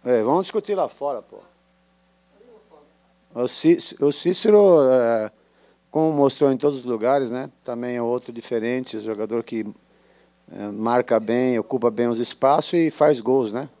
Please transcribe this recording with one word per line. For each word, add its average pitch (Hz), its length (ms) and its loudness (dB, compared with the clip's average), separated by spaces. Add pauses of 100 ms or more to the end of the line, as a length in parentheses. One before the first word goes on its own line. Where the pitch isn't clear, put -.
É, 123 180 2
vamos 147 220 2
discutir 208 320 -4
lá 165 120 0
fora, 139 340 -8
pô. - 160 -20 (2000)
O 123 140 -4
Cí-, - 520 0
o 143 120 2
Cícero, 185 760 4
é, 117 440 2 (580)
como 156 260 0
mostrou 139 360 2
em 131 60 0
todos 143 220 -2
os 120 60 -16
lugares, 123 460 -2
né? 131 180 -8 (140)
Também 123 320 -8
é 120 80 -4
outro 120 280 -4
diferente, 117 680 -6
jogador 110 440 -6
que, 110 220 -6 (880)
é, 101 160 -12
marca 113 520 0
bem, 127 380 0
ocupa 117 320 -2
bem 117 180 -2
os 117 120 -2
espaços 139 540 0
e 165 180 2
faz 151 280 2
gols, 120 320 0
né? 131 160 -8 (120)